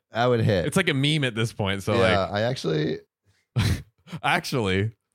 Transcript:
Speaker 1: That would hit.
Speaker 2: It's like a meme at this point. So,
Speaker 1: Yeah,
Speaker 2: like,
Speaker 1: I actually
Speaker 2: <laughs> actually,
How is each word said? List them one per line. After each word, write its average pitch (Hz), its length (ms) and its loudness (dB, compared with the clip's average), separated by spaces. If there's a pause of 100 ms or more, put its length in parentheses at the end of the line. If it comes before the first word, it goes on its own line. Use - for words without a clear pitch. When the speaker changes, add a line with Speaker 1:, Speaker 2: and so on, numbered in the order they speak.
(120)
Speaker 1:
That 113 160 0
would 120 140 2
hit. 104 240 2
Speaker 2:
It's 147 120 -4
like 180 120 2
a 160 40 2
meme 143 300 2
at 123 100 -2
this 113 200 -2
point. 98 300 -2
So, 107 120 -2
Speaker 1:
Yeah, 101 240 4
Speaker 2:
like, 87 120 -2
Speaker 1:
I 101 120 -2
actually 156 560 -4 (560)
Speaker 2:
<laughs> 117 60 0 (640)
actually, 113 680 0 (240)